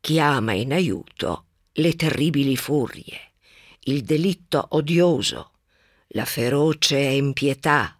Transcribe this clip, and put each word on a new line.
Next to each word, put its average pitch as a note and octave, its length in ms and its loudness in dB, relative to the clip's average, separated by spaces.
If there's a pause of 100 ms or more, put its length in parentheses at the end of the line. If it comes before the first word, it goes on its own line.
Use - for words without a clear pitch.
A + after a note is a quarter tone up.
chiama D3 520 0
in A2+ 200 -2
aiuto B2+ 720 -4 (260)
le D#3+ 220 0
terribili C#3+ 600 0
furie, - 760 -4 (520)
il C#3 180 -2
delitto D#3 680 -2
odioso, E3 840 0 (560)
la G#2+ 160 -4
feroce C#3+ 880 0
empietà C#3 880 0